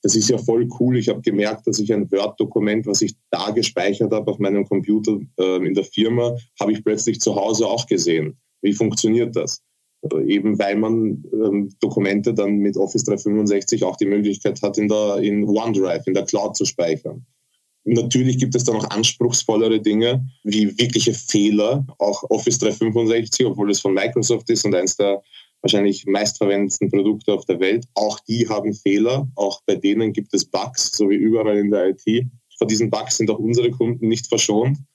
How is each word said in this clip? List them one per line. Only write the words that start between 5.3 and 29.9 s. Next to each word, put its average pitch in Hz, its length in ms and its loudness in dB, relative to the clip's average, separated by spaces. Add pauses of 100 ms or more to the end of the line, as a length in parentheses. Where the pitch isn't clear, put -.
ähm, 92 280 0
in 95 100 0
der 98 80 2
Firma, 117 520 0 (240)
habe 104 120 0
ich 107 120 -2
plötzlich 107 360 0
zu 104 160 0
Hause 104 320 0
auch - 180 -2
gesehen. 82 520 0 (260)
Wie 101 100 2
funktioniert 110 640 0
das? - 260 -6 (500)
Äh, 78 140 -2
eben 101 340 0
weil 101 160 0
man, 110 480 0 (100)
ähm, 101 360 0 (100)
Dokumente 101 540 0
dann 104 240 0
mit 101 180 0
Office 101 300 0
dreihundertfünfundsechzig 104 800 0
auch 92 100 -4
die 107 100 0
Möglichkeit 101 560 0
hat, 101 160 -2
in 104 120 2
der, 104 300 0
in 104 260 0
OneDrive, 101 600 0
in 95 80 -2
der 95 120 0
Cloud 104 320 -2
zu 101 80 0
speichern. 82 600 -4 (600)
Natürlich 127 520 2
gibt 127 180 0
es 123 100 0
da 120 80 2
noch 107 160 -2
anspruchsvollere 113 880 2
Dinge, 117 480 2 (160)
wie 107 340 0
wirkliche 120 360 2
Fehler, 107 720 2 (140)
auch 101 300 -2
Office 110 300 0
dreihundertfünfundsechzig, 113 840 0
obwohl 101 260 0
es 95 80 0
von 98 140 0
Microsoft 110 560 0
ist 113 160 0
und 101 100 0
eins 92 220 -2
der 101 240 0 (400)
wahrscheinlich 101 440 2
meistverwendeten 98 840 0
Produkte 104 420 2
auf 95 120 -2
der 90 160 0
Welt. 110 320 0
Auch 104 340 -2
die 113 220 0
haben 104 240 -2
Fehler, 117 640 0
auch 98 300 -4
bei 95 100 2
denen 104 360 0